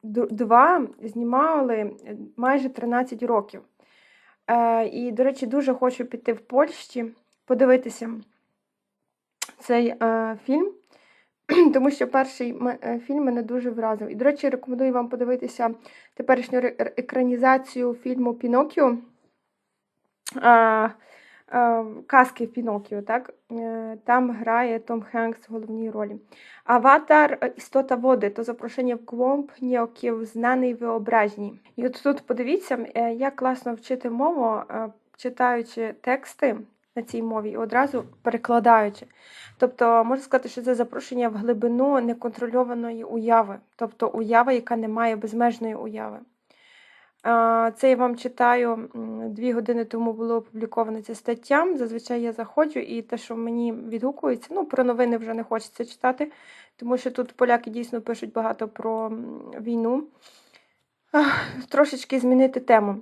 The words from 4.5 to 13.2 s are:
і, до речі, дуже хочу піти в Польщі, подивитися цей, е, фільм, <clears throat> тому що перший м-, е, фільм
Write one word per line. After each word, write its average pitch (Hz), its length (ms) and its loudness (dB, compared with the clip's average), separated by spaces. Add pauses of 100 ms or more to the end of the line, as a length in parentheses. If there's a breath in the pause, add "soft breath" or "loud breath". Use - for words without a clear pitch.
і, 240 240 -6
до 226 120 0
речі, 269 240 0
дуже 269 260 0
хочу 254 320 -2
піти 233 280 -6
в 214 60 -6
Польщі, 254 680 -2 (400)
подивитися 254 640 2 (1500)
цей, 240 280 2 (140)
е, 226 440 0
фільм, 330 260 0 (760 soft breath)
<clears throat> 311 260 6
тому 269 180 4
що 277 160 -2
перший 262 440 0
м-, 247 320 -4
е, 233 160 -4
фільм 285 240 -4